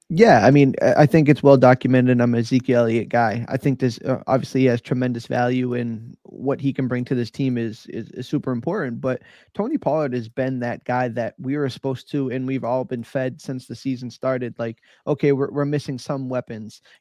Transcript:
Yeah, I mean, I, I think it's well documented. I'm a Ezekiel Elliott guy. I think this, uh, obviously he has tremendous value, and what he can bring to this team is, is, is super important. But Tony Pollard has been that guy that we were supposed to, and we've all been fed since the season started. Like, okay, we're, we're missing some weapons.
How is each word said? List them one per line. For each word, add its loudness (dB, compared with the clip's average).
Yeah, 6
I 8
mean, 6
I, 4
I 8
think 4
it's 4
well 8
documented. 4
I'm 2
a 0
Ezekiel 2
Elliott 0
guy. 0
I -6
think -2
this, -2
uh, -4
obviously 0
he 4
has 2
tremendous -4
value, -2
and -8
what -6
he -2
can -4
bring -2
to -4
this -4
team -2
is, -6
is, -12
is -12
super -4
important. -6
But -4
Tony -4
Pollard -2
has -6
been -4
that -6
guy -2
that -6
we -6
were -2
supposed -8
to, -4
and -6
we've -4
all -2
been -8
fed -6
since -10
the -10
season -6
started. -4
Like, -6
okay, 0
we're, 0
we're -2
missing -4
some -8
weapons. -8